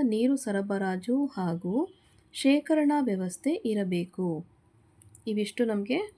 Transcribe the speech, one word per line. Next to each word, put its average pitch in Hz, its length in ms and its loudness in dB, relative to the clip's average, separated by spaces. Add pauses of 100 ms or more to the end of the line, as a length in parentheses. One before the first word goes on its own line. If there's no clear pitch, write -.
ನೀರು 240 360 4
ಸರಬರಾಜು 196 880 -2
ಹಾಗೂ 180 480 -4 (600)
ಶೇಖರಣಾ 294 640 4
ವ್ಯವಸ್ಥೆ 196 520 -2 (140)
ಇರಬೇಕು. 185 600 -2 (1000)
ಇವಿಷ್ಟು 214 380 0
ನಮಗೆ 214 340 0 (180)